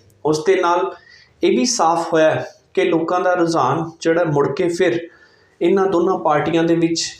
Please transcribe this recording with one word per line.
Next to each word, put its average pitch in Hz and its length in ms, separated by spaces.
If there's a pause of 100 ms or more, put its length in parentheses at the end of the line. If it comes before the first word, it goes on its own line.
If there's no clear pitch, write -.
(260)
ਉਸ 151 200
ਦੇ 185 100
ਨਾਲ 180 360 (520)
ਇਹ 196 140
ਵੀ 247 80
ਸਾਫ਼ 170 480
ਹੋਇਆ 160 160
ਹੈ - 160 (280)
ਕਿ 185 120
ਲੋਕਾਂ 165 340
ਦਾ 185 140
ਰੁਝਾਨ 165 500 (180)
ਜਿਹੜਾ 165 240
ਮੁੜ 143 300
ਕੇ 180 140
ਫਿਰ 170 280 (640)
ਇਹਨਾਂ 190 260
ਦੋਨਾਂ 180 320
ਪਾਰਟੀਆਂ 160 440
ਦੇ 170 120
ਵਿੱਚ 165 300 (140)